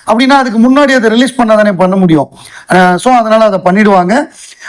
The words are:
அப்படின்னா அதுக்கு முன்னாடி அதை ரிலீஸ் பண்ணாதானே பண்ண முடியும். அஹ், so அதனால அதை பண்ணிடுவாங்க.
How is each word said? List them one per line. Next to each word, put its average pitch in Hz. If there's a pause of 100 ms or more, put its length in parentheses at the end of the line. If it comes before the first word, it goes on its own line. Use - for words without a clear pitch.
அப்படின்னா 240
அதுக்கு 262
முன்னாடி 262
அதை 226
ரிலீஸ் 247
பண்ணாதானே 214
பண்ண 185
முடியும். 160 (400)
அஹ், 180
so 254
அதனால 220
அதை 196
பண்ணிடுவாங்க. 202 (400)